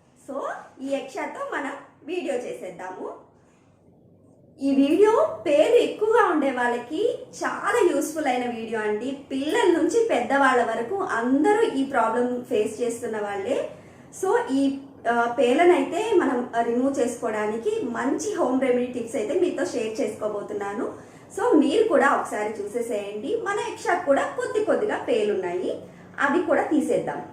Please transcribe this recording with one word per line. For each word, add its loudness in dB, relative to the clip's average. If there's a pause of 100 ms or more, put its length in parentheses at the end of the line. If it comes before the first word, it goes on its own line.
(300)
So, -6 (400)
ఈ -4
యక్షతో -6
మనం -6 (320)
వీడియో -4
చేసేద్దాము. -10 (1500)
ఈ 2
వీడియో 4
పేరు 4
ఎక్కువగా 4
ఉండే 2
వాళ్ళకి -2 (260)
చాలా 2
యూస్ఫుల్ -2
అయిన -2
వీడియో -6
అండి. -2 (120)
పిల్లల 2
నుంచి 4
పెద్దవాళ్ళ 4
వరకు -2
అందరూ 2
ఈ 0
ప్రాబ్లం 0
ఫేస్ -2
చేస్తున్న -4
వాళ్ళే. -4 (540)
So, 4 (120)
ఈ, 0 (300)
ఆ, 0
పేలనైతే 4
మనం, 2
ఆ, 2
రిమూవ్ 0
చేసుకోవడానికి -2
మంచి -2
హోమ్ 0
రెమెడీ 0
టిప్స్ -6
అయితే 0
మీతో 0
షేర్ -4
చేసుకోబోతున్నాను. -6 (400)
So, 4
మీరు 4
కూడా 4
ఒకసారి -4
చూసేసేయండి. -6
మన -4
యక్షకు -2
కూడా 2
కొద్ది -2
కొద్దిగా 0
పేలున్నాయి, -2 (380)
అవి 2
కూడా 2
తీసేద్దాం 0 (100)